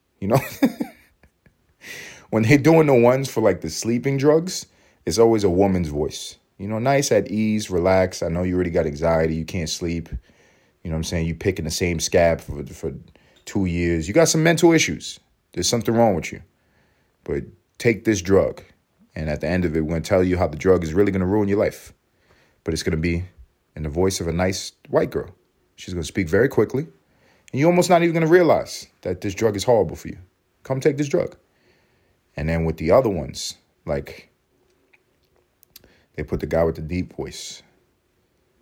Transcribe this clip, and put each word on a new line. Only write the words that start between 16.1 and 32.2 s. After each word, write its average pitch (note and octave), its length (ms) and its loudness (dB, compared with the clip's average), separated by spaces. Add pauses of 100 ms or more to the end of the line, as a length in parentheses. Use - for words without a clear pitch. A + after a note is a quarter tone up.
with - 180 -4
you. - 100 -14 (840)
But C#2+ 200 -6 (340)
take A2 260 0
this G#2 160 2
drug. F2 420 2 (520)
And D#2 160 -6
at C#2+ 100 -4
the D2+ 80 -4
end F2+ 160 0
of D#2 100 -2
it, D#2+ 60 -2
we're D#2 100 -2
gonna E2 120 -4
tell F#2 200 2
you F2+ 140 0
how F2 120 0
the D2 100 -10
drug F2+ 260 2
is D#2 80 -6
really G2 200 2
gonna F#2 140 -2
ruin G2+ 220 0
your G2 100 0
life." - 360 -4 (720)
But D#2+ 60 -2
it's D#2 80 -4
gonna E2+ 160 -2
be E2+ 260 -2 (520)
in D#2 60 -8
the D#2 60 -6
voice F#2 320 -2
of E2 80 -6
a D#2+ 40 -4
nice F2+ 400 -4 (180)
white - 200 0
girl. - 200 -8 (460)
She's - 180 -12
gonna E2+ 100 -4
speak F2+ 240 -4
very G#2 220 4
quickly, - 320 0
and - 760 -14
you're D#3+ 120 4
almost F3 180 2
not E3+ 140 4
even E3+ 100 2
gonna E3 140 2
realize D#3 600 4 (140)
that F#2 220 -8
this G2+ 120 -6
drug G#2+ 220 0
is F#2 80 -6
horrible F#2+ 320 2
for - 120 -14
you. - 100 -12 (460)
Come C3+ 140 -6
take C#3 200 0
this D3 100 -2
drug. - 300 -4 (960)